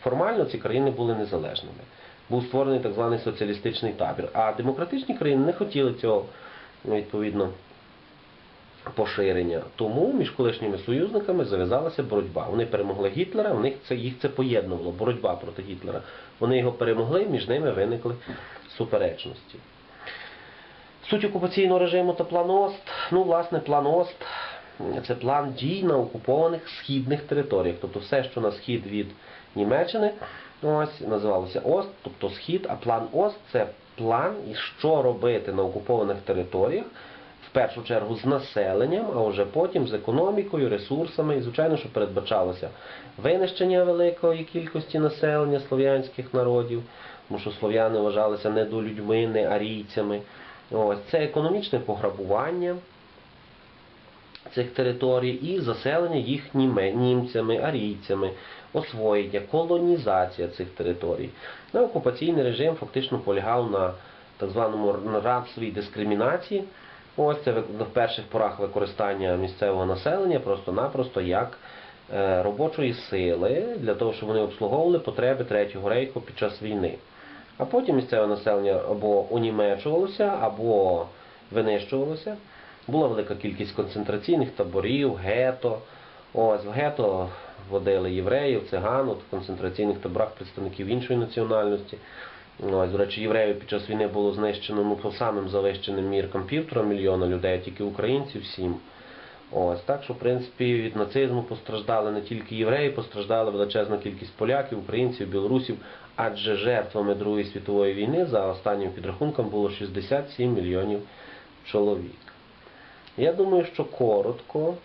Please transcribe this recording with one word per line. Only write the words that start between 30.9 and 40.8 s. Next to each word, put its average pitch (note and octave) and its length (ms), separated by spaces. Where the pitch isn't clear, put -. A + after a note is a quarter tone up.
називалося G2+ 640
ост, F#3 240
тобто - 280
схід, - 400
а - 40
план A2+ 280
ост — G3+ 240
це A2 140
план, B2 400
і G#2+ 40
що D3+ 480
робити A#2 500
на F#2+ 100
окупованих G2+ 540
територіях, G2 680
в - 60
першу A#2 300
чергу A2+ 340
з - 80
населенням, C3 880
а A#2 80
вже G2+ 220
потім D3+ 440
з G#2+ 60
економікою, D#3+ 720
ресурсами. D3+ 680